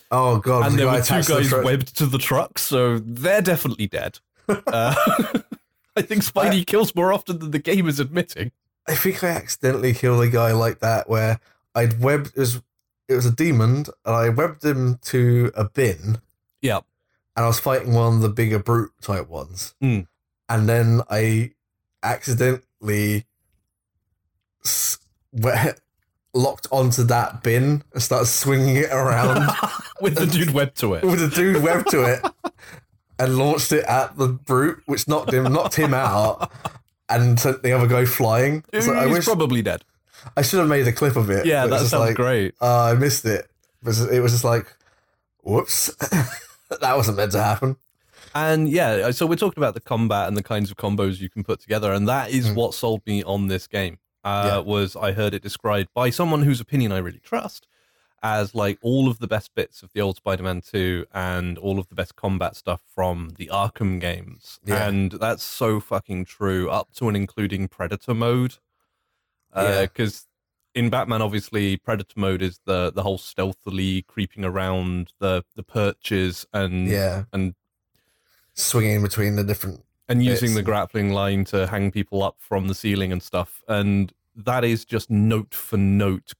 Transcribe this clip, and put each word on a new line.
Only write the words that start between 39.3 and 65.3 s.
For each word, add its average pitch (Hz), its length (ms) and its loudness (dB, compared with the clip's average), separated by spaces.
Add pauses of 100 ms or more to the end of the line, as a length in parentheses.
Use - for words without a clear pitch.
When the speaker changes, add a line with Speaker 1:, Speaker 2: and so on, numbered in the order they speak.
Speaker 2:
dead. 87 220 -4 (520)
Speaker 1:
I 147 60 2
should 185 160 2
have 160 100 4
made 139 200 4
a 117 40 2
clip 131 220 0
of 107 160 2
it, 98 160 2
Speaker 2:
Yeah, 147 140 2
Speaker 1:
but 127 60 2
it's 107 40 2
Speaker 2:
that 113 100 2
Speaker 1:
just 120 120 0
Speaker 2:
sounds 123 160 2
Speaker 1:
like, 110 80 0
Speaker 2:
great. 120 440 0
Speaker 1:
uh, 120 240 4
I 117 100 4
missed 135 300 2
it. 107 240 -2 (340)
It 120 40 -6
was, 113 140 0
it 120 200 2
was 120 120 4
just 120 120 0
like, 117 220 2 (760)
"Whoops." - 580 -2
<laughs> - 800 -4
That 131 160 2
wasn't 113 220 2
meant 101 140 0
to 101 100 2
happen. 107 340 0 (580)
Speaker 2:
And 156 340 2
yeah, 123 420 2
so 160 160 0
we're 170 100 2
talking 175 260 0
about 117 120 0
the 117 60 -10
combat 107 460 0
and 101 120 -2
the 101 40 -4
kinds 104 280 -2
of - 80 -18
combos 101 420 -2
you 95 80 -8
can 104 160 -8
put 104 160 -4
together, 104 320 -2
and 101 160 0
that 123 220 -2
is 123 180 0
Speaker 1:
Mm. 104 80 0
Speaker 2:
what 117 180 -2
sold 110 320 -4
me 101 160 -2
on 98 260 -2
this 92 200 -4
game, 95 300 -6 (260)
uh, 101 200 -2 (100)
Speaker 1:
Yeah. 101 60 0
Speaker 2:
was 101 360 -2
I 98 160 -2
heard 104 220 -2
it 98 80 -8
described 101 520 -4
by 127 160 0
someone 156 320 0
whose 135 180 2
opinion 117 300 0
I 95 80 -2
really 87 220 -8
trust - 480 -8 (540)
as, 107 320 -2
like, 101 260 -2
all 131 300 2
of 113 80 -4
the 117 80 -10
best 107 280 -4
bits - 280 -6
of 95 100 -20
the 104 80 -6
old 98 160 -2
Spider-Man 92 460 -4
Two 90 500 -2
and 90 460 -4
all 98 220 -4
of 92 100 -10
the 92 60 -20
best - 200 -6
combat 92 400 -4
stuff 87 300 -6
from 87 500 -6
the 80 160 -14
Arkham 98 480 -4
games. 90 640 -10
Speaker 1:
Yeah. 101 240 -2
Speaker 2:
And 98 240 0
that's 110 300 -4